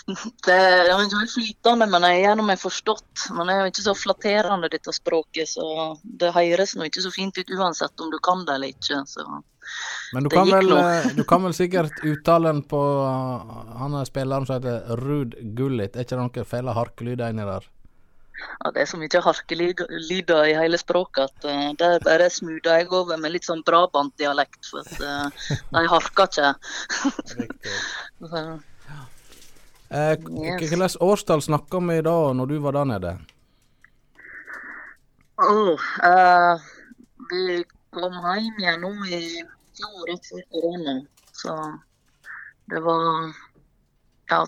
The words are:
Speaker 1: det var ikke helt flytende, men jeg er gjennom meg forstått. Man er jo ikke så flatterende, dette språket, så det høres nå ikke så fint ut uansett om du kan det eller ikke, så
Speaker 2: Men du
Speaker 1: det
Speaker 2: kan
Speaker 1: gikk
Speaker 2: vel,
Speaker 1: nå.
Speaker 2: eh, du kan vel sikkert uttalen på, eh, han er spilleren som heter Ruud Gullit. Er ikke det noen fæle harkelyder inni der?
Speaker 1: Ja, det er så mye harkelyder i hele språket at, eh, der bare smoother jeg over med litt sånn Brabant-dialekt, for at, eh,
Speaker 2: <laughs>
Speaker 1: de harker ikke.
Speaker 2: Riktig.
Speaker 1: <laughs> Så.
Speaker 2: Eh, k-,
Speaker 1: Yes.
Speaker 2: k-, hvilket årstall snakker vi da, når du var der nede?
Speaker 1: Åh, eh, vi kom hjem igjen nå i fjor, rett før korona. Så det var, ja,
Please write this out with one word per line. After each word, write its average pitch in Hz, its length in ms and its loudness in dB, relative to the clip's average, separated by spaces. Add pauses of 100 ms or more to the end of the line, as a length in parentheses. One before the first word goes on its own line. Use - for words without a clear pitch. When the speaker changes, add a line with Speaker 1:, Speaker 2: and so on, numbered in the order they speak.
(460)
Speaker 1:
det 180 460 6
var 202 120 2
ikke 208 160 -2
helt 233 100 -4
flytende, 233 580 2
men 175 140 4
jeg 175 160 6
er 190 80 4
gjennom 214 200 4
meg 190 120 2
forstått. - 720 -6
Man 175 180 -4
er 190 140 2
jo 185 80 -2
ikke 196 140 -6
så 202 100 0
flatterende, 202 760 0
dette 160 240 -8
språket, 160 560 -2
så 160 540 -6
det 175 320 -2
høres 175 400 2
nå 165 140 -6
ikke 185 160 -6
så 180 100 -6
fint 190 240 -6
ut 185 160 -8
uansett 165 460 -2
om 160 100 -8
du 151 80 -6
kan 180 260 0
det 147 120 -2
eller 135 180 -6
ikke, - 320 -4
så - 160 -12 (880)
Speaker 2:
Men 131 120 -2
du 147 40 0
Speaker 1:
det 151 80 2
Speaker 2:
kan 185 100 8
Speaker 1:
gikk 190 100 8
Speaker 2:
vel, 190 120 6
Speaker 1:
nå. 160 80 6
Speaker 2:
eh, 165 380 4
du 147 100 2
kan 175 200 4
vel 180 100 0
sikkert 175 380 0 (100)
uttalen 156 640 2
på, 147 160 -2
eh, 127 960 -4
han 143 160 -6
er 139 100 -4
spilleren 135 400 -4
som 131 160 -2
heter 120 380 -4
Ruud 135 380 -4 (180)
Gullit. 123 420 -2
Er 123 60 -4
ikke 127 160 -6
det - 0 -
noen 123 260 -4
fæle 123 300 -6
harkelyder 117 560 -4
inni 110 160 -4
der? 95 160 -6 (1000)
Speaker 1:
Ja, - 80 0
det - 100 0
er 147 80 0
så 180 80 -8
mye 165 240 2
harkelyder 170 1300 0
i 156 80 2
hele 170 180 2
språket 175 540 -2
at, - 140 -14
eh, 143 340 -2
der 170 220 4
bare 170 280 6
smoother 165 520 0
jeg 175 100 -2
over 180 260 0
med 156 160 -4
litt 175 140 -6
sånn 165 160 -4
Brabant-dialekt, 143 1040 0
for - 140 -12
at, - 200 -10
eh, 143 560 -6 (140)
Speaker 2:
<laughs> - 20 -8
Speaker 1:
de 165 140 2
harker 175 400 2
ikke. 143 280 2 (840)
Speaker 2:
Riktig. - 400 -10 (420)
Speaker 1:
<laughs> 170 80 -14
Så. 160 320 -8 (1300)
Speaker 2:
Eh, 151 240 2
k-, 160 160 -10
Speaker 1:
Yes. 160 260 -6
Speaker 2:
k-, 165 120 -4
hvilket 175 300 0
årstall 175 420 4
snakker 156 440 -2
vi 165 140 0
da, 160 320 2
når 127 160 -2
du 151 120 -2
var 143 120 -2
der 143 120 0
nede? 95 340 -4 (2250)
Speaker 1:
Åh, 196 420 4 (220)
eh, 175 580 8 (720)
vi 180 340 -2 (260)
kom 180 220 -6
hjem 202 460 -4
igjen 175 220 -2
nå 185 120 -6 (100)
i 180 180 -4 (560)
fjor, 214 320 -12
rett - 220 -10
før 180 180 -14
korona. 170 460 -4 (360)
Så - 260 -10 (1120)
det 165 120 -6
var, 165 520 0 (960)
ja, 165 200 2